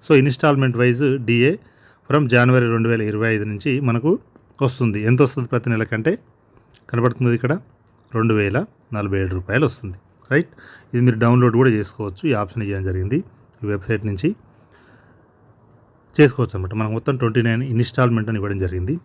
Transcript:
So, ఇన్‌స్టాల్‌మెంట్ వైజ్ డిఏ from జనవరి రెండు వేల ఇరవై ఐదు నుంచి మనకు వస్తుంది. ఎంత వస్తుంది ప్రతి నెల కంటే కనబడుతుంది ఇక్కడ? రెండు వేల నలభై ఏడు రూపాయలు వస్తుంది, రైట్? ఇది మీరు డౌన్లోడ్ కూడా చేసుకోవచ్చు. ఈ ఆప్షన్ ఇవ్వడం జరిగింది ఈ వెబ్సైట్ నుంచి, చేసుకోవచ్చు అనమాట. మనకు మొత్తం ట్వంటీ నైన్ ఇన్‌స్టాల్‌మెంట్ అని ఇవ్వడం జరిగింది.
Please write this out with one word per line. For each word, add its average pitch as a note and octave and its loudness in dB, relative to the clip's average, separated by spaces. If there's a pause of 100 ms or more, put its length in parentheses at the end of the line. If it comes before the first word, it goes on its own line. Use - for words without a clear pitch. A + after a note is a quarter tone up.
So, E3 4 (100)
ఇన్‌స్టాల్‌మెంట్ C3 0
వైజ్ B2 2 (260)
డిఏ A#2+ 4 (560)
from D3 2 (120)
జనవరి B2 4
రెండు A2+ 0
వేల A2+ -2
ఇరవై A2 0
ఐదు G#2 -2
నుంచి G#2 -4 (180)
మనకు A#2 0 (520)
వస్తుంది. A#2+ -2 (120)
ఎంత B2+ 4
వస్తుంది B2 -4
ప్రతి A#2+ -2
నెల A2 0
కంటే A2 -2 (800)
కనబడుతుంది A#2+ 0
ఇక్కడ? B2+ -2 (640)
రెండు A2+ 2
వేల G2+ 0 (380)
నలభై G2+ -4
ఏడు F#2 -4
రూపాయలు G#2 -2
వస్తుంది, F#2+ -10 (360)
రైట్? E3 0 (400)
ఇది A#2+ 0
మీరు A#2 2
డౌన్లోడ్ A#2+ 4
కూడా B2 4
చేసుకోవచ్చు. G2+ -8
ఈ - 2
ఆప్షన్ G#2 -6
ఇవ్వడం G2 -6
జరిగింది F#2+ -2 (440)
ఈ G#2+ -8
వెబ్సైట్ G#2 -4
నుంచి, G2 -2 (1900)
చేసుకోవచ్చు C3 2
అనమాట. F#2 -6
మనకు G#2+ -4
మొత్తం C3+ -4
ట్వంటీ A#2 0
నైన్ A#2 0 (100)
ఇన్‌స్టాల్‌మెంట్ A#2 0
అని G#2+ -4
ఇవ్వడం G2+ -4
జరిగింది. F#2 -4 (100)